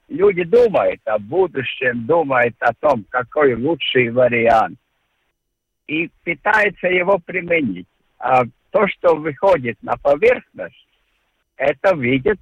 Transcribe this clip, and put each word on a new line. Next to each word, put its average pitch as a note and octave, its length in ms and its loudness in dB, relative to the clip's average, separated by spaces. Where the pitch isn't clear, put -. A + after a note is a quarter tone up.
люди F3+ 360 0
думают E3 600 2
о G#2+ 140 -2
будущем, B2 840 -4
думают C3 540 0
о A#2+ 140 0
том, C3 360 0
какой B2+ 460 0
лучший B2+ 540 -2
вариант, A#2 680 2
и D#3 220 -6
пытаются G3+ 640 -2
его F#3 320 2
применить. E3 680 -4
А B2+ 240 2
то, G3+ 160 2
что E3+ 280 0
выходит D3+ 640 -2
на A#2+ 140 -6
поверхность, D3+ 920 -2
это D3+ 400 0
в C#3+ 60 -6
виде C#3 400 0